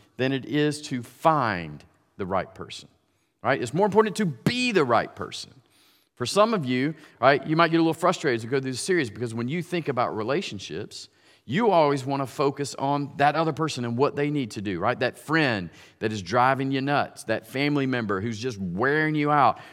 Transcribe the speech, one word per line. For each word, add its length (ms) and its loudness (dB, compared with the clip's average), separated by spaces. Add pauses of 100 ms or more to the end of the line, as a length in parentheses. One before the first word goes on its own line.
(180)
than 140 0
it 140 -2
is 380 0
to 180 -6
find 840 0 (340)
the 80 -6
right 280 -4
person, 360 -16 (520)
right? 200 0
It's 120 -6
more 120 2
important 320 2
to 80 0
be 460 -2
the 120 4
right 320 2
person. 380 -12 (600)
For 100 -8
some 280 2
of 120 -2
you, 280 0 (260)
right, 280 6
you 80 0
might 160 4
get 60 4
a 60 4
little 100 2
frustrated 480 0
as 40 -8
we 60 -12
go 80 0
through 120 -4
this 100 -8
series 280 0
because 240 -8
when 140 -4
you 160 -4
think 240 -4
about 280 0
relationships, 920 -6 (380)
you 260 2
always 340 4
wanna 220 -2
focus 480 -2
on 420 -2
that 180 4
other 160 2
person 320 -4
and 140 -2
what 180 2
they 140 0
need 220 -2
to 100 -8
do, 180 -4
right? 200 0
That 180 -2
friend 540 0 (260)
that 160 -2
is 80 -6
driving 500 2
you 100 -2
nuts, 420 -2
that 240 -4
family 400 0
member 340 -2
who's 160 -4
just 220 -6
wearing 560 0
you 160 0
out, 280 4 (140)